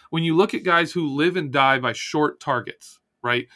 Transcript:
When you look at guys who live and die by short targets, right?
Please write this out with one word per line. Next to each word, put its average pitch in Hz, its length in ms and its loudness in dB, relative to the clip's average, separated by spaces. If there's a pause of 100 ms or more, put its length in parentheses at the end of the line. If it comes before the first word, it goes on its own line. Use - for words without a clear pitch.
When 165 140 -2
you 165 120 0
look 202 180 2
at - 100 -8
guys 170 300 0
who 170 140 -2
live 151 280 0
and 151 160 -4
die 135 280 4
by 123 140 -2
short - 460 -2
targets, - 600 -6 (240)
right? 123 320 -2